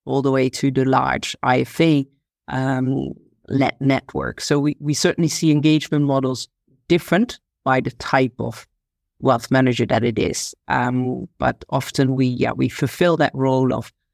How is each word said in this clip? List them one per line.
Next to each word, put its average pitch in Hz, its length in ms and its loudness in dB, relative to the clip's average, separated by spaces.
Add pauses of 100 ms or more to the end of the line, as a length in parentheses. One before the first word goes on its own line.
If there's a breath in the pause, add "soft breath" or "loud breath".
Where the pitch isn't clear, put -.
all 135 180 -2
the 135 100 0
way 131 180 2
to 139 220 -2
the 131 120 0
large 131 600 0
I 127 160 2
F - 200 -6
A, 151 260 4 (440)
um, 131 640 -4 (340)
net - 320 0
network. 131 640 -2
So 147 180 0
we, 147 220 0
we 147 120 -2
certainly 160 360 2
see 160 220 2
engagement 147 520 2
models 135 460 -2 (400)
different 175 500 0 (240)
by 131 160 2
the - 120 -4
type 131 480 0
of 117 280 -8 (520)
wealth 123 300 0
manager 127 360 2
that 107 180 0
it 117 160 -2
is. - 340 -4 (140)
Um, 127 720 -2
but - 320 -4
often 135 460 0
we, 131 100 2
yeah, 123 260 -2
we 131 160 -2
fulfill 160 500 0
that 147 160 0
role 131 400 0
of, 117 200 -6 (200)